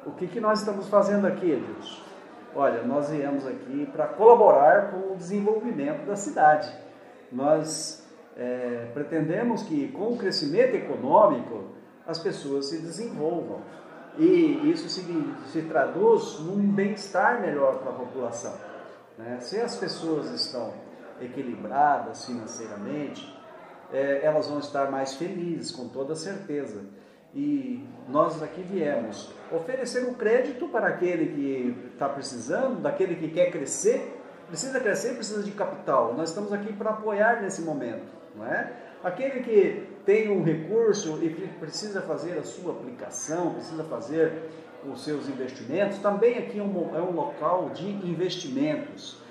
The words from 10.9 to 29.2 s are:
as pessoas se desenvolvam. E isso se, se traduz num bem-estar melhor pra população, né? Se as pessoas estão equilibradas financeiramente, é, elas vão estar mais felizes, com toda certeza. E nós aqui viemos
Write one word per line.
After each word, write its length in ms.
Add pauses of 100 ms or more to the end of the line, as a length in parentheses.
as 120
pessoas 480
se 160
desenvolvam. 800 (580)
E 520
isso 200
se, 120 (480)
se 120
traduz 800
num 200 (100)
bem-estar 680
melhor 380
pra 140
população, 600 (640)
né? 240
Se 180
as 160
pessoas 580
estão 380 (500)
equilibradas 1040
financeiramente, 1080 (600)
é, 320
elas 240
vão 100
estar 320
mais 240
felizes, 560
com 160
toda 300
certeza. 640 (520)
E 540 (220)
nós 340
aqui 180
viemos 720 (200)